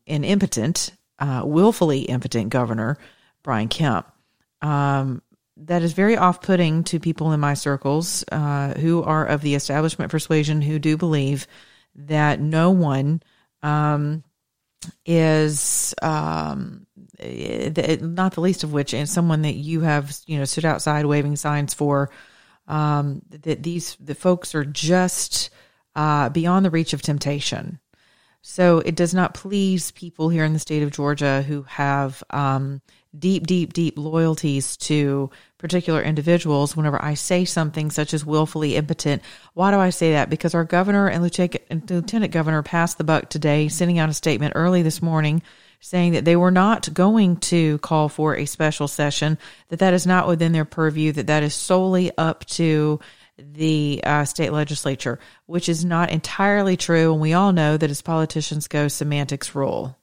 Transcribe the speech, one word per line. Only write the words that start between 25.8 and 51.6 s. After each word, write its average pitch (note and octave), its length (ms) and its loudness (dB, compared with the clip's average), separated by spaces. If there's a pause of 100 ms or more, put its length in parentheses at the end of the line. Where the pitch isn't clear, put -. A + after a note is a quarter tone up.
uh, D3 360 2
beyond F3 340 2
the F#3 60 2
reach E3 240 0
of C#3+ 80 -6
temptation. C#3+ 760 -4 (640)
So F3 380 4
it D#3+ 180 -2
does F3 160 2
not F3+ 220 0
please F#3+ 560 -2
people E3 400 -4
here D#3+ 160 2
in D#3 80 0
the D#3 40 0
state D3+ 240 -2
of D3 80 0
Georgia C#3+ 520 0
who C#3+ 220 -6
have, C#3 680 -2
um, C#3 500 -2 (380)
deep, F#3 260 0
deep, E3 280 0
deep E3 260 -2
loyalties D#3 800 0
to C#3 540 0 (280)
particular E3+ 420 -2
individuals. D3+ 760 0
Whenever D3+ 280 0
I D3+ 100 -2
say F3+ 300 0
something D#3 460 -2
such D3+ 240 -2
as D3+ 100 -2
willfully D3+ 520 0
impotent, D3+ 440 -2 (320)
why F#3+ 200 2
do G3+ 60 4
I F#3 120 4
say E3 220 2
that? D3 180 2
Because D#3+ 240 -2
our E3+ 100 2
governor G3 440 2
and E3 140 0
lieutenant, F3 340 0 (120)
and D#3+ 220 -6
lieutenant F#3 420 -2
governor D#3 300 0
passed E3+ 360 -2
the E3 60 -2
buck D#3 240 0
today, D3+ 400 2
sending F3 300 0
out D#3 100 2
a D3+ 60 -2
statement D3 400 0
early F3 280 4
this D#3+ 200 0
morning D#3+ 400 0 (380)
saying F3 320 2
that D3 120 2
they E3+ 120 6
were F3+ 160 4
not F#3 420 2
going F#3+ 440 4
to D#3+ 400 2
call D3+ 300 0
for D#3 280 0
a D3 100 -2
special D3+ 400 -2
session, D3+ 520 0 (300)
that E3 120 -4
that F#3+ 120 6
is F3 140 2
not F#3 220 4
within E3 240 2
their D#3 120 2
purview, D#3 460 0
that D3 160 -2
that D3+ 160 2
is D3 100 0
solely F#3 640 2